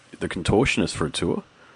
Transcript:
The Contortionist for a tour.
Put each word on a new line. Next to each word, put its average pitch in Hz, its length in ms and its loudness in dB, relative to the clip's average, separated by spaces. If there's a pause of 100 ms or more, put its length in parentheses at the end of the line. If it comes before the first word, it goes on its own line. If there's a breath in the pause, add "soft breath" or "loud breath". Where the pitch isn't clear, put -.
(180)
The 85 100 -4
Contortionist 98 680 2
for - 100 -2
a 69 40 -4
tour. 85 320 -2 (340 soft breath)